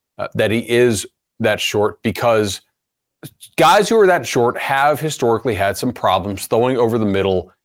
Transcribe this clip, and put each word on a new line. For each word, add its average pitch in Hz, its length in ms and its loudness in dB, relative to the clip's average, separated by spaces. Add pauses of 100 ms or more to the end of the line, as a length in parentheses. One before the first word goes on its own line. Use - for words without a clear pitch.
(180)
uh, - 180 -8
that 110 160 0
he 113 180 -4
is 120 360 2 (340)
that 107 200 0
short, 104 440 -2
because 110 580 -2 (960)
guys 190 320 4
who 226 100 4
are 196 80 6
that 165 200 2
short 120 300 0
have 139 420 0
historically 123 560 -2
had 98 220 -2
some 127 140 -4
problems 95 560 -2
throwing 123 300 0
over 117 200 0
the 110 80 0
middle 95 460 -2 (140)